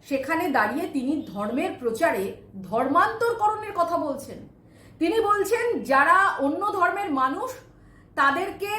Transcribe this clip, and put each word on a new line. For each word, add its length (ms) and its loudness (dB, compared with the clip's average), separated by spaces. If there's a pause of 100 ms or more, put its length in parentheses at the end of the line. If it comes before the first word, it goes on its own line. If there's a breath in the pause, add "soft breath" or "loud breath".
সেখানে 460 -2
দাঁড়িয়ে 380 0
তিনি 460 -2
ধর্মের 460 -2
প্রচারে 560 -2 (280)
ধর্মান্তরকরণের 1120 2
কথা 220 0
বলছেন। 400 -6 (640 loud breath)
তিনি 200 2
বলছেন, 640 0
"যারা 540 4
অন্য 360 0
ধর্মের 380 0
মানুষ, 400 -2 (640 soft breath)
তাদেরকে 520 0 (120)